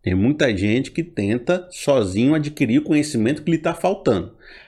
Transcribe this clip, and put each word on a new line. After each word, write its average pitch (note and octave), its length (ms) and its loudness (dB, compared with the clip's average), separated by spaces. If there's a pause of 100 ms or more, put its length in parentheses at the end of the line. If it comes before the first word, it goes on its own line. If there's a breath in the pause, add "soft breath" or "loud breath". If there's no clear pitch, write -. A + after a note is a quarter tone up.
Tem F#2 100 0
muita A#2+ 440 2
gente A2 340 0
que E3 140 -6
tenta B2 680 -2
sozinho A#2+ 640 2
adquirir D3 440 0
o - 40 2
conhecimento D3 600 0
que F3 60 -2
lhe E3 80 2
tá D#3+ 160 -2
faltando, C#3+ 600 -2 (340 loud breath)